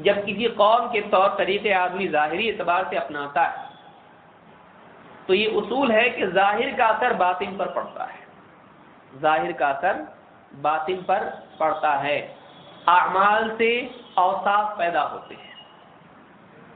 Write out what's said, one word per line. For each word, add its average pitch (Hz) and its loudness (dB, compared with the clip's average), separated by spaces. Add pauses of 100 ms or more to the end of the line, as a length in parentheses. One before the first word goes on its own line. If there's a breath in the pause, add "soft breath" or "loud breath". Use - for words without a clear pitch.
जब 202 2
किसी 220 -2
कौम 226 4
के 214 -2
तौर 196 2
तरीके 202 -2
आदमी 180 0
ज़ाहिरी 156 0
एतबार 180 -2
से 202 -6
अपनाता 147 -4
है, - -4 (1600)
तो 190 4
ये 208 2
उसूल 220 0
है 233 4
कि 240 -2
ज़ाहिर 208 0
का 233 4
असर 233 2
बातिन 185 -2
पर 196 -2
पड़ता - -8
है, - -14 (920)
ज़ाहिर 160 2
का 156 0
असर 196 -2 (400)
बातिन 156 -2
पर 190 -4 (120)
पड़ता 151 0
है, 139 -2 (680)
अमाल 202 4
से 240 0 (260)
औसाफ 196 0
पैदा 170 0
होते - -8
हैं। - -20 (1200)